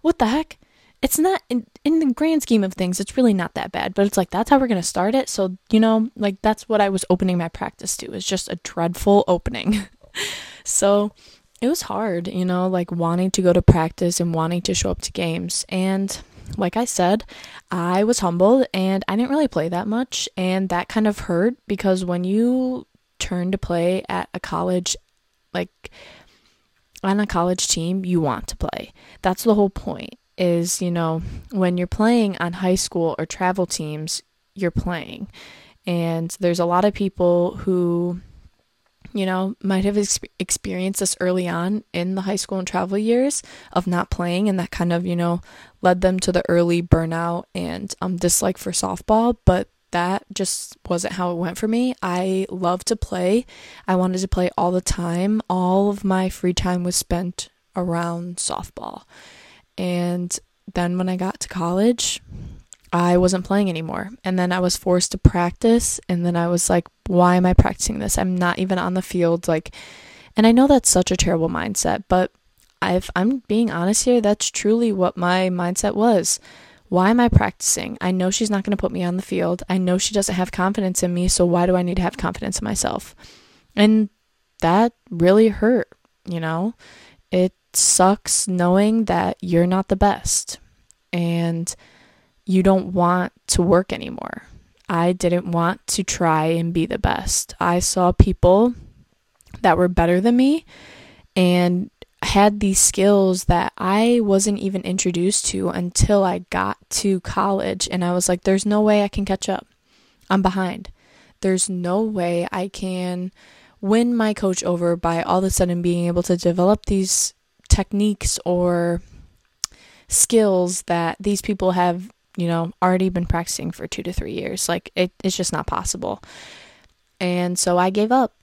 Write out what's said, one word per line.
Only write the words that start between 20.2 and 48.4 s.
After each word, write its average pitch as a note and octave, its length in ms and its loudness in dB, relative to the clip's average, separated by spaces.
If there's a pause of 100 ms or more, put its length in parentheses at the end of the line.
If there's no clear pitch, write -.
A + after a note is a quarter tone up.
And F#3 320 -2
that F3 200 -4
kind G#3+ 180 0
of G#3 140 -2
hurt, G3 340 0 (120)
because F#3+ 380 0
when F3+ 200 -2
you B3 640 0 (320)
turn F3+ 340 -4
to G3 60 -4
play F3 500 -2
at F3+ 260 -4
a F3+ 60 -8
college, F3+ 560 -4 (580)
like, - 360 -10 (1120)
on G3 180 0
a G#3 60 0
college F3+ 420 0
team, F3+ 360 -4
you F3+ 160 0
want C#3+ 280 -2
to - 80 -12
play. - 360 -8 (300)
That's F#3 220 -2
the A3 100 4
whole G3+ 160 4
point, - 480 -12 (180)
is, F3 460 0
you F3+ 80 -2
know, E3 320 -2 (280)
when F3+ 280 0
you're F3+ 80 -2
playing A3 520 0
on F3 160 -6
high F#3 200 0
school E3 440 -2
or D#3+ 80 -6
travel F#3 400 -2
teams, D3+ 560 -8 (320)
you're F3+ 160 -2
playing. - 580 -6 (580)
And E3 540 -4
there's F3 200 0
a E3+ 60 0
lot F3+ 180 2
of G#3 80 2
people F3 640 0
who, F3 640 -2 (920)
you G3 140 -4
know, F#3+ 360 -2
might F#3+ 220 0
have G3+ 120 0
ex-, G3+ 240 -2 (180)
experienced F#3 600 -4
this F#3+ 200 -2
early F3+ 280 0
on F3+ 440 -4
in F3+ 220 -4
the F#3+ 80 -4
high G3 140 -2
school F#3+ 220 -6
and F3+ 100 -6
travel F#3 300 -2
years A#3+ 440 0 (300)
of F3+ 140 0
not F3+ 240 -2
playing, F3+ 380 -2
and F#3+ 120 0
that F#3 100 -8
kind F3 220 -2
of, F3 140 -2
you F3 100 -2
know, E3+ 240 0 (400)
led F3+ 220 2
them F#3 180 2
to - 100 0
the F3 180 0
early E3+ 340 2
burnout E3+ 640 0 (100)
and, F#3 480 -8
um, F#3 160 -4
dislike F3+ 400 0